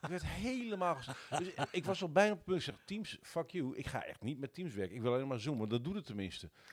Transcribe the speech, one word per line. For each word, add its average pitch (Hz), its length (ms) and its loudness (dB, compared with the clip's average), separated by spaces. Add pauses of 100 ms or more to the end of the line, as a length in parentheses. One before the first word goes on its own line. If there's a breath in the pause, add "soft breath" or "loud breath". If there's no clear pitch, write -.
Ik - 80 -6
werd 170 160 -2
helemaal 196 680 0
ges-, 127 440 -6
dus 175 80 0
ik, 143 240 -2
ik 180 140 0
was 185 160 0
al 175 100 -2
bijna 202 200 8
op 208 60 0
het - 80 -14
punt, 180 120 2
ik 151 60 0
zeg, 117 220 -6
"Teams, 208 360 -6
fuck - 280 -4
you. 143 280 -2
Ik 135 100 -4
ga 104 160 -2
echt - 180 -10
niet 127 180 -2
met 135 140 -6
Teams 170 200 -4
werken. 95 220 -2
Ik 120 60 -4
wil 120 120 4
alleen 131 140 2
maar 127 120 0
Zoom, 131 180 0
want 110 120 0
dat 120 140 4
doet 175 120 0
het 208 100 -4
tenminste." 98 440 -4 (220 loud breath)